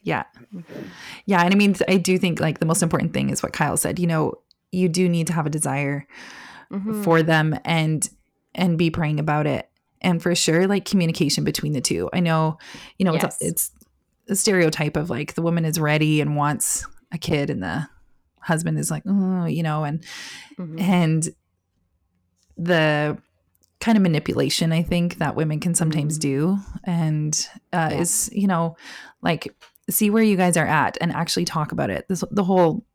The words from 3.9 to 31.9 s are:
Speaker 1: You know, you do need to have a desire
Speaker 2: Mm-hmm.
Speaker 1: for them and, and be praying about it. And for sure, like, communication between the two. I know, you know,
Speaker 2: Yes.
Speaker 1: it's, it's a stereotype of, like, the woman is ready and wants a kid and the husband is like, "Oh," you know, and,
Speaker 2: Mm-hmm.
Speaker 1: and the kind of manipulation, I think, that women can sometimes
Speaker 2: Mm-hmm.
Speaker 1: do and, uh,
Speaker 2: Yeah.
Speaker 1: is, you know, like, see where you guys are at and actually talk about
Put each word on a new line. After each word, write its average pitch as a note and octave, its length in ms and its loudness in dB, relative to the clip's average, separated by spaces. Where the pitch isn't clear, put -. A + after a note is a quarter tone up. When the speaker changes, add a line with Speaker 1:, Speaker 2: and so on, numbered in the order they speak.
Speaker 1:
You F3+ 80 0
know, D#3+ 280 0
you F#3 160 2
do F3 200 2
need E3+ 180 0
to F3+ 60 -4
have D#3+ 140 0
a D3+ 40 -2
desire C#3+ 560 -2
Speaker 2:
Mm-hmm. G#3 300 -4
Speaker 1:
for E3 220 4
them D#3 400 2
and, D#3 440 0
and F3 240 0
be E3 120 2
praying D3+ 280 -2
about D3+ 300 0
it. - 200 -4
And E3+ 200 0
for F3 140 2
sure, E3+ 320 2
like, G3 160 0
communication E3 580 2
between D3+ 300 -2
the C3 80 -2
two. - 320 -2
I F3+ 80 0
know, D#3+ 380 2
you F#3+ 80 0
know, F3 100 2
Speaker 2:
Yes. D#3+ 260 -2
Speaker 1:
it's, - 20 -4
it's - 280 -4
a G3+ 80 -2
stereotype E3 600 2
of, E3 140 -4
like, C#3+ 240 -6
the E3 80 -2
woman E3+ 220 0
is D#3+ 160 -2
ready D3+ 400 2
and D3 160 0
wants C#3+ 500 -2
a F3 60 -8
kid D3 320 -2
and B2 120 -4
the G2 260 -6
husband D#3+ 400 -2
is D3+ 120 -4
like, D3+ 140 -6
"Oh," F#3+ 420 0
you D#3+ 180 -2
know, D#3 200 -2
and, D3+ 180 -6
Speaker 2:
Mm-hmm. D#3+ 220 -12
Speaker 1:
and E3 500 2
the D#3 640 2
kind A3 160 4
of G3 60 6
manipulation, D#3 680 2
I E3 100 2
think, F3 360 0
that D3 160 -2
women D3+ 260 -2
can E3+ 140 -2
sometimes D3+ 440 0
Speaker 2:
Mm-hmm. - 20 -6
Speaker 1:
do D3+ 380 0
and, D#3 640 0
uh, E3 200 0
Speaker 2:
Yeah. C#3+ 80 -2
Speaker 1:
is, - 320 -2
you G3+ 140 0
know, E3 300 0
like, - 320 -2
see G#3 220 2
where A3 120 4
you G#3+ 140 4
guys F3+ 200 4
are D#3+ 100 2
at C#3+ 340 2
and E3+ 120 0
actually E3+ 340 -2
talk D#3 260 -4
about C3+ 180 -2